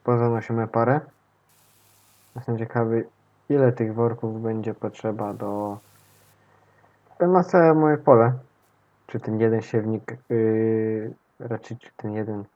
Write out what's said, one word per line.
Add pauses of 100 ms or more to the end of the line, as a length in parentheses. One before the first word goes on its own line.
pozanosimy
parę. (1400)
Jestem
ciekawy, (400)
ile
tych
worków
będzie
potrzeba
do, (1400)
na
całe
moje
pole. (760)
Czy
ten
jeden
siewnik, (140)
yy, (260)
raczej
czy
ten
jeden, (120)